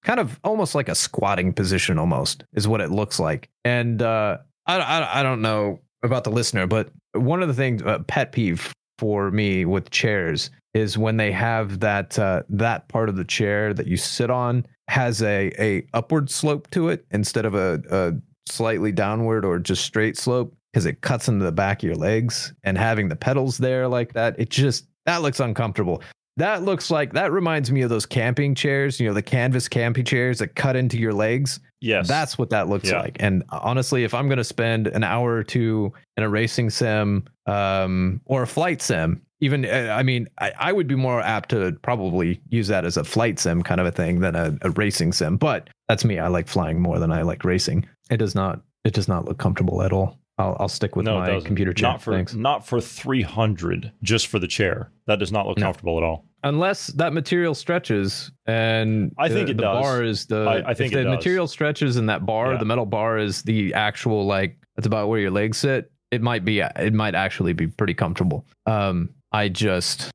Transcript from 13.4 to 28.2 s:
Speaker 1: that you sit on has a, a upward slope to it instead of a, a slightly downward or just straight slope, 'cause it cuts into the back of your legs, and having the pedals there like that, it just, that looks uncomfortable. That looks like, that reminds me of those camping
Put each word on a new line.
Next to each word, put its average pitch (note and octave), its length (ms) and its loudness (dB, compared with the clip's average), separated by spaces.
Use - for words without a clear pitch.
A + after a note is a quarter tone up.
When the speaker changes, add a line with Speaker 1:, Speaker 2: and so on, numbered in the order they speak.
Speaker 1:
that - 140 -4
you F2+ 100 0
sit - 340 -2
on B2 360 0
has A#2+ 340 0
a, G2+ 360 2
a G2+ 360 0
upward C#3 340 0
slope D3+ 440 -2
to E3+ 180 2
it F3 200 -4
instead G#2+ 360 0
of G2+ 80 0
a, F#2 260 2
a F2+ 220 0
slightly A2 460 -2
downward G#2+ 520 0
or F2+ 140 2
just F2+ 260 -2
straight A2 340 0
slope, B2 360 0
'cause G#2 100 4
it - 160 -2
cuts B2 280 0
into G2 160 2
the E2+ 80 0
back G2 300 0
of G#2 40 -2
your E2+ 100 0
legs, A2 560 0
and F#2+ 140 0
having G#2+ 320 2
the E2+ 80 -4
pedals C3 400 0
there B2+ 320 0
like A#2+ 240 -2
that, A2+ 260 0
it A2+ 120 -2
just, C3 360 2
that E3+ 160 2
looks C#3+ 180 -2
uncomfortable. G#2 600 -2
That F3+ 280 0
looks F#3+ 260 0
like, D3 220 0
that E3+ 180 2
reminds D#3+ 400 0
me C3+ 120 2
of A#2+ 80 2
those A2 160 0
camping B2+ 500 0